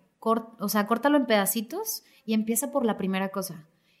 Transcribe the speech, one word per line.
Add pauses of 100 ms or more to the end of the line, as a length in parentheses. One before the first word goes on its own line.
(200)
cort-,
o
sea,
córtalo
en
pedacitos (200)
y
empieza
por
la
primera
cosa". (340)